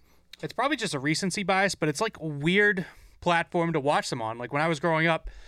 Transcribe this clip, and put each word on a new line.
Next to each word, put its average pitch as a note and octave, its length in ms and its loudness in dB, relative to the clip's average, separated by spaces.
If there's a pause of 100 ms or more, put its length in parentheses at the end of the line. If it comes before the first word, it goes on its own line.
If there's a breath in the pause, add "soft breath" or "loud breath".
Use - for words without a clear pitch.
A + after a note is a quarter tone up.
(440 soft breath)
it's D#3 100 -8
probably C#4 240 -2
just G#3 160 -4
a C#3+ 60 -2
recency D#3+ 420 -2
bias, F#3+ 320 2
but D#3 160 -2
it's, D3 120 -2
like, A3 180 -4
a D#3+ 80 -6
weird F3+ 580 2 (360 loud breath)
platform E3+ 520 2
to D#3 60 2
watch D3+ 320 2
them C3 100 -6
on. A2+ 160 -6
Like, B2 160 -10
when C#3+ 80 0
I D#3+ 60 2
was E3 120 -2
growing D#3+ 280 2
up, D#3+ 240 0 (160 loud breath)